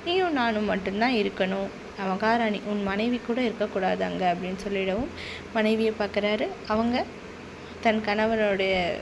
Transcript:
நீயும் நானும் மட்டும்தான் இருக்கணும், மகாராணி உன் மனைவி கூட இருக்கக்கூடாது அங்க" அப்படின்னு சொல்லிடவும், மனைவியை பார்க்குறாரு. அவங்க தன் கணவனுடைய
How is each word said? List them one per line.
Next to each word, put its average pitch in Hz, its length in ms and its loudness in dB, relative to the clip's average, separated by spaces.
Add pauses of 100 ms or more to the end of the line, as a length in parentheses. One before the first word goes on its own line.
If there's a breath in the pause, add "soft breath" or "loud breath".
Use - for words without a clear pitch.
நீயும் 349 280 2
நானும் 233 320 2
மட்டும்தான் 196 480 0
இருக்கணும், 196 560 0 (400)
மகாராணி 214 580 2
உன் 208 160 -2
மனைவி 214 440 0
கூட 233 140 0
இருக்கக்கூடாது 190 640 0
அங்க" 180 300 0
அப்படின்னு 185 340 -4
சொல்லிடவும், 196 400 0 (460 loud breath)
மனைவியை 220 440 4
பார்க்குறாரு. 208 480 0 (220)
அவங்க 233 360 2 (760)
தன் 220 260 2
கணவனுடைய 202 960 2